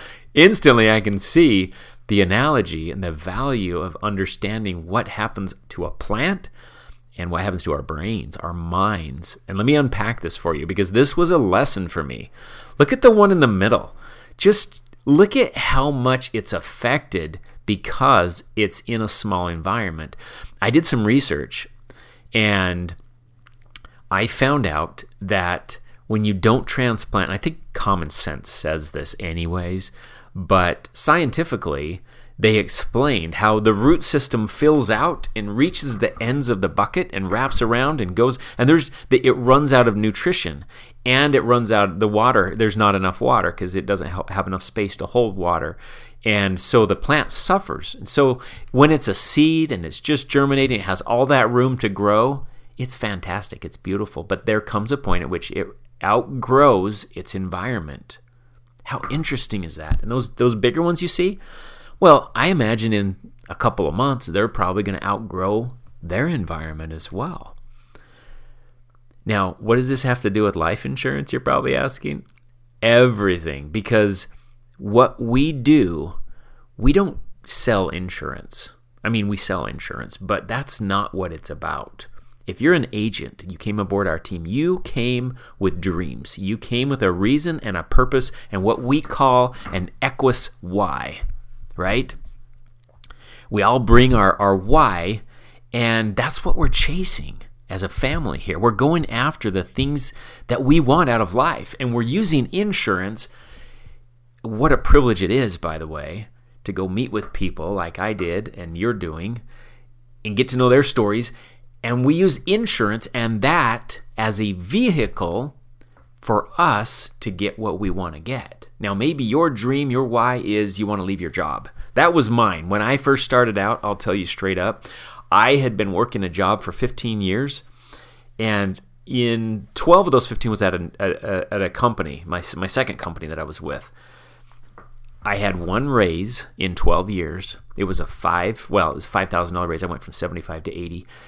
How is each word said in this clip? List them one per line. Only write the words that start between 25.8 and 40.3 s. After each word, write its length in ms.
when 180
you 80
don't 340
transplant, 600
and 40
I 40
think 220
common 360
sense 400
says 420
this 280
anyways, 720
but 580
scientifically, 1080
they 160
explained 800
how 240
the 140
root 300
system 440
fills 420
out 460
and 200
reaches 440
the 220
ends 280
of 100
the 100
bucket 440
and 160
wraps 320
around 400
and 140
goes, 240
and 100
there's 220
the, 140
it 100
runs 380
out 160
of 80
nutrition, 680